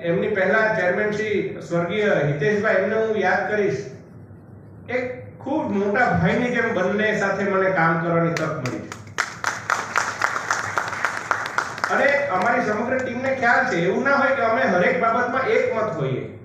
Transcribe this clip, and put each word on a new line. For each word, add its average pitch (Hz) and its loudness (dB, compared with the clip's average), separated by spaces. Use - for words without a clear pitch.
એમની 190 0
પહેલા 208 2
ચેરમેન 196 0
શ્રી 202 -2
સ્વર્ગીય 190 0
હિતેશભાઈ, 202 2
એમને 208 2
હું 220 0
યાદ 185 0
કરીશ. 208 0
એક 254 -6
ખૂબ 262 -4
મોટા 208 2
ભાઈની 214 2
જેમ 226 0
બંને 202 0
સાથે 196 0
મને 190 2
કામ 170 2
કરવાની 170 2
તક 156 -2
મળી 139 -6
છે. - -12
અને 190 2
અમારી 214 2
સમગ્ર 233 0
ટીમને 254 -2
ખ્યાલ 240 4
છે, 190 0
એવું 202 2
ના 277 4
હોય 269 2
કે 247 0
અમે 254 2
હરેક - 4
બાબતમાં 247 2
એકમત - 0
હોઈએ 127 -4